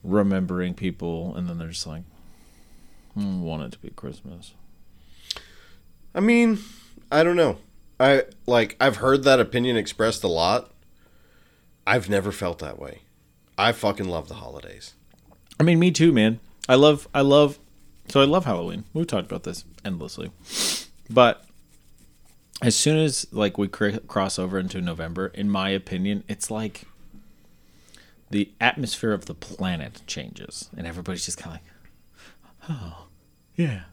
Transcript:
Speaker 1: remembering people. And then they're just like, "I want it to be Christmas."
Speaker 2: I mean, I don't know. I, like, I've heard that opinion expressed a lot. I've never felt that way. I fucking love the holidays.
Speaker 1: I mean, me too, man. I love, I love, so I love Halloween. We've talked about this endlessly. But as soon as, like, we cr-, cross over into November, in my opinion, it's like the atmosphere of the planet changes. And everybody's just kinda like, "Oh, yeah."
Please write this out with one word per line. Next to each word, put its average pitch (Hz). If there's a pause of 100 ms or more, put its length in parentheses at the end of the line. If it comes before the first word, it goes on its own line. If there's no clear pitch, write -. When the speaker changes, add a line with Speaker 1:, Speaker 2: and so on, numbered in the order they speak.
Speaker 1:
remembering 92
people. 87
And 90
then 85
they're 82
just 82
like, 82 (1120)
"I 104
want 85
it 60
to -
be -
Christmas." - (1600)
Speaker 2:
I 170
mean, 233 (540)
I 151
don't 175
know. 147 (440)
I, 135 (240)
like, 117
I've 127
heard 131
that 135
opinion 120
expressed 110
a -
lot. 87 (1160)
I've 101
never 98
felt 87
that 73
way. - (580)
I 110
fucking 101
love 80
the 80
holidays. - (640)
Speaker 1:
I 147
mean, 165
me 180
too, 165
man. 113 (260)
I 127
love, 147
I 147
love, 143 (500)
so 139
I -
love 156
Halloween. 87 (100)
We've 165
talked 98
about 87
this - (180)
endlessly. - (800)
But 120 (1160)
as 120
soon 156
as, 156
like, 101
we 101
cr-, 107 (100)
cross 95
over 92
into 92
November, 85
in 101
my 98
opinion, 98
it's -
like 110 (1500)
the 101 (120)
atmosphere 120
of 98
the 80
planet 85
changes. -
And 85
everybody's 87
just -
kinda -
like, -
"Oh, 95 (480)
yeah." 135 (120)